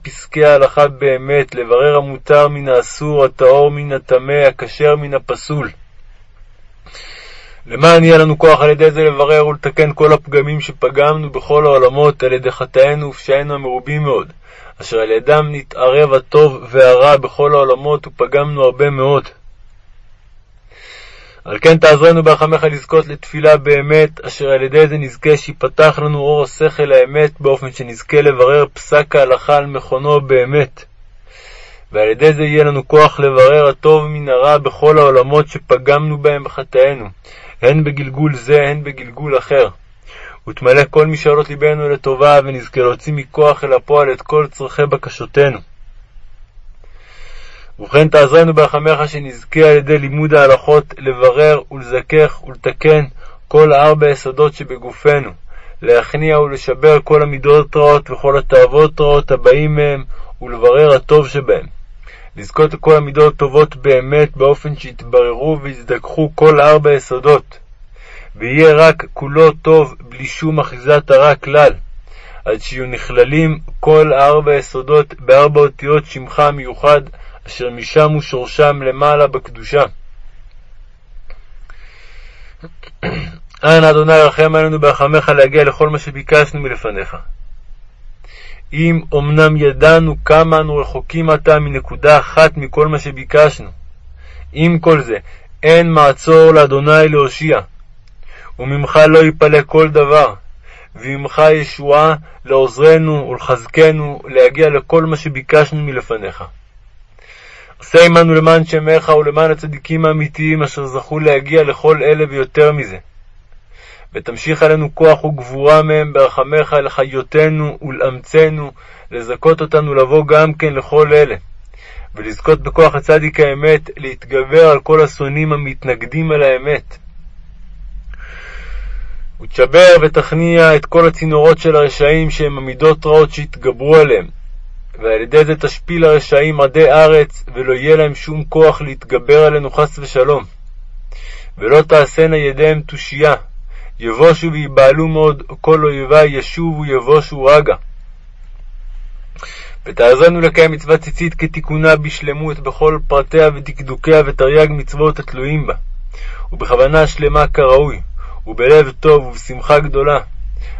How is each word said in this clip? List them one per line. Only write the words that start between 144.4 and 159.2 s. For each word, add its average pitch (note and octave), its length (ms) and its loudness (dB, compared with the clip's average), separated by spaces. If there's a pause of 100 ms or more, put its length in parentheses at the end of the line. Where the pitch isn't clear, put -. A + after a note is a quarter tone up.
ויבהלו C#3+ 560 2
מאוד, D#3 360 0 (180)
כל D#3 220 2
אויבי C#3+ 420 2
ישובו D3+ 600 -6
יבושו C#3 600 -2
רגע. C#3 300 4 (2000)
ותעזרנו C3 560 4
לקיים D#3+ 300 2
מצוות D#3 300 -2
ציצית E3 320 -6
כתיקונה D#3+ 640 -2
בשלמות D3+ 640 -8
בכל D#3 480 -2
פרטיה D3+ 480 2
ודקדוקיה, C#3 720 -2
ותרי"ג C#3+ 460 2
מצוות D3 480 -4
התלויים C#3 480 -8
בה, - 60 -6 (800)
ובכוונה C3+ 540 0
שלמה D3 400 -2
כראוי, C#3 520 0 (480)
ובלב C3 520 2
טוב D3 260 2